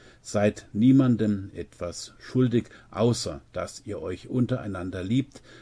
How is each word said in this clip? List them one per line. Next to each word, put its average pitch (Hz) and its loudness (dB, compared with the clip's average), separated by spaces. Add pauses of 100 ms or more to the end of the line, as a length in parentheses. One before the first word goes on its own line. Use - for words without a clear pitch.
(220)
„Seid 104 0
niemandem 110 4
etwas - -12
schuldig, 120 0 (220)
außer 101 0 (100)
dass - -10
ihr 101 -10
euch 90 -10
untereinander 98 -4
liebt, 123 -4 (180)